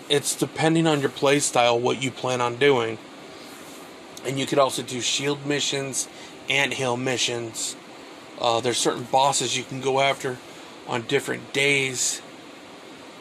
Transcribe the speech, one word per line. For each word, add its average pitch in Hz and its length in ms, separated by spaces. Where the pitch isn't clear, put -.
it's 143 260
depending 160 520
on 147 140
your 135 80
playstyle, 127 720
what 127 220
you 135 100
plan 127 300
on 120 140
doing. 120 420
And 135 140
you 135 60
could 139 120
also 135 240
do 123 200
shield 139 440
missions, 139 640
anthill 131 480
missions. 120 800
Uh, 117 220
there's 120 160
certain 127 260
bosses 131 540
you 123 60
can 131 180
go 131 180
after 135 380
on 123 160
different 123 500
days. 135 680